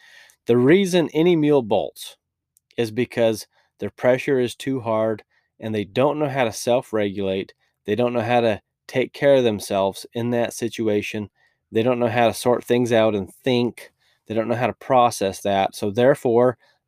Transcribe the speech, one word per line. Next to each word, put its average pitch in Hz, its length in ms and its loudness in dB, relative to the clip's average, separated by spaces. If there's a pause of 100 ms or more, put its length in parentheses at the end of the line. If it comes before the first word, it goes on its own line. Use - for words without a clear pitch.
(460)
The 120 120 4
reason 170 560 4
any 170 220 4
mule 147 280 2
bolts 98 540 -6 (600)
is 117 140 -2
because 113 560 -2 (320)
their 104 100 -8
pressure 127 500 0
is 120 160 -4
too 135 260 -6
hard 110 420 -2 (360)
and 110 140 -8
they 104 120 -4
don't 131 340 0
know 151 100 -2
how 131 140 -2
to 113 80 -2
self-regulate. 101 1000 -2 (320)
They 104 100 -2
don't 120 180 0
know 120 80 -2
how 120 200 2
to 107 200 0 (260)
take - 260 -4
care 143 220 4
of 131 80 4
themselves 98 680 -2
in 120 180 -4
that 120 220 -2
situation. 107 760 -4 (420)
They 110 100 0
don't 120 180 0
know 120 100 0
how 117 180 2
to 107 60 0
sort - 300 0
things 120 280 0
out 110 240 2
and 95 180 -6
think. 120 580 -2 (360)
They 110 80 -6
don't 110 120 -2
know 117 80 -2
how 120 120 -2
to 101 60 -4
process 120 680 0
that. 98 340 0
So - 140 -4
therefore, 123 680 2 (300)